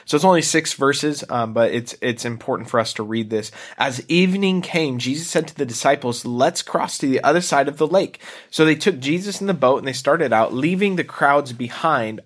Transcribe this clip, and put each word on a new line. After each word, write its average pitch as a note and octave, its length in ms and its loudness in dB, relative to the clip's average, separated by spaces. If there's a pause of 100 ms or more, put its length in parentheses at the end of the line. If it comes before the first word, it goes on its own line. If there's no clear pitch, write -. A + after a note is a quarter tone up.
So - 100 0
it's D3 100 2
only F3+ 160 6
six D#3 320 0
verses, C#3+ 560 0
um, A2+ 240 -4
but A2+ 180 2
it's, A#2+ 300 -6
it's B2 240 -2
important A#2 420 -6
for A#2+ 120 0
us A2 140 -2
to A2+ 100 -8
read A2 260 -4
this. G#2+ 220 -4 (260)
"As B2+ 300 -2
evening F#3 540 2
came, D#3 360 -2
Jesus C3+ 300 -4
said D#3 220 0
to - 60 -18
the C#3+ 120 -4
disciples, B2 580 0
'Let's C3 380 0
cross - 340 -4
to D3 100 -2
the C3 160 0
other D#3+ 180 4
side C#3+ 260 2
of C#3 100 -4
the D#3 80 2
lake.' - 340 0 (300)
So - 160 2
they D#3 80 6
took C#3+ 260 0
Jesus F3+ 400 -4
in G3 60 -6
the G3 80 0
boat B2+ 240 4
and B2+ 100 -6
they C3 60 -2
started C#3+ 400 0
out, A2 180 4
leaving F#3 440 0
the E3 80 -2
crowds C#3+ 500 0
behind, A#2+ 720 -2